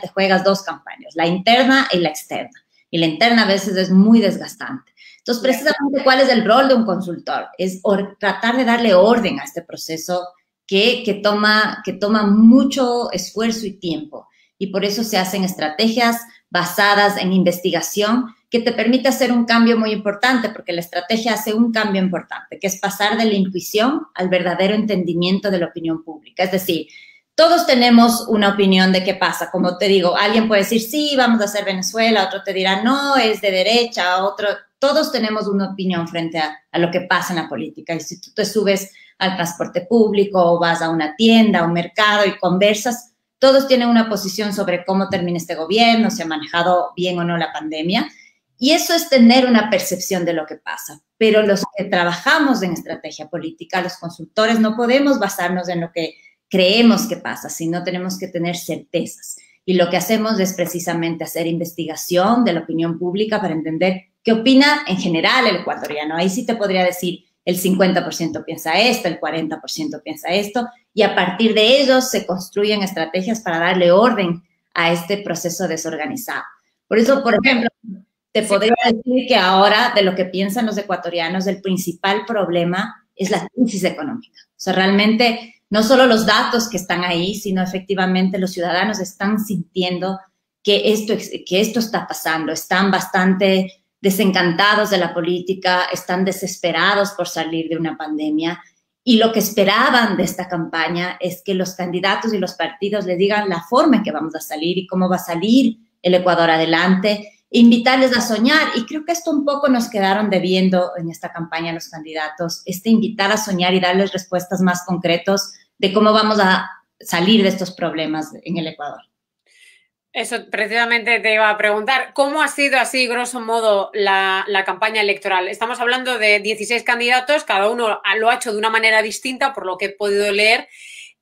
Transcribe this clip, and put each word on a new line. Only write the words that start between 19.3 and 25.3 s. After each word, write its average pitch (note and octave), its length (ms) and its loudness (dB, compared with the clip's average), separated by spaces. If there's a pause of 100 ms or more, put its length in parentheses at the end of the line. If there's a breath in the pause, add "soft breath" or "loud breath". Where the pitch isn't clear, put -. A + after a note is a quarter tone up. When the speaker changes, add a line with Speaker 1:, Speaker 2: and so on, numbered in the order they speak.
Speaker 1:
un A#3+ 120 2
cambio A#3 340 4
muy A3 140 0
importante, G#3+ 560 -2
porque - 240 -10
la E3+ 80 -4
estrategia A3 540 -4
hace G#3+ 180 -4
un A#3 200 2
cambio G3+ 300 0
importante, - 560 -6
que - 80 -6
es F#3 140 -4
pasar G#3 380 -2
de A3+ 80 2
la G#3+ 80 2
intuición G3+ 800 0
al F3+ 160 -4
verdadero F#3 440 0
entendimiento F#3 760 0